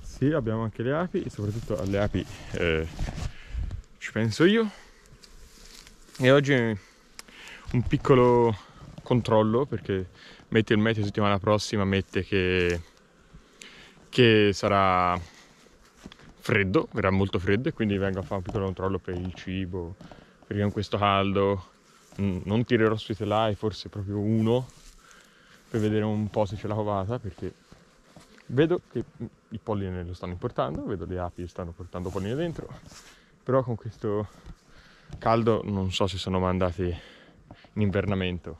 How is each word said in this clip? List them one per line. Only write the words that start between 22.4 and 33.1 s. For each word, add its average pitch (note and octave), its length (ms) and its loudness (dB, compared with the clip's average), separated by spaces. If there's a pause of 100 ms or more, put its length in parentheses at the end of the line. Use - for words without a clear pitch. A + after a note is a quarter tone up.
non A2 220 2
tirerò A2 300 4
sui G#2+ 200 -6
telai, G#2+ 380 0
forse - 340 -6
proprio G2+ 300 -6
uno, A2+ 500 2 (1000)
per A#2 100 0
vedere G#2+ 240 2
un G#2+ 240 0
po' G#2+ 160 0
se G2+ 120 -8
c'è - 120 -10
la G#2+ 60 -2
covata, G#2 440 -2
perché F#2+ 320 -10 (1000)
vedo D#3+ 340 2 (100)
che, - 100 -4 (200)
mm, A#2 40 -8 (220)
il A2 140 -10
polline F#2+ 420 -4
lo F2 80 -10
stanno F2+ 200 -10
importando, B2+ 520 -4
vedo G2 220 -6
le F#2 120 -6
api F2 260 -8
che F2 40 -12
stanno F2 220 -10
portando F2+ 400 -10
polline G2 240 -4
dentro, E3 340 -6 (760)